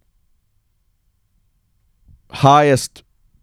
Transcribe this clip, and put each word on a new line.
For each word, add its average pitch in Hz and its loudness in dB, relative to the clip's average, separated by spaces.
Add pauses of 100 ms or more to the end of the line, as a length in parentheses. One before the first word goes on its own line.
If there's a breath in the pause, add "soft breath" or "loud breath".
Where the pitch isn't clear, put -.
(2250)
highest 139 0 (400)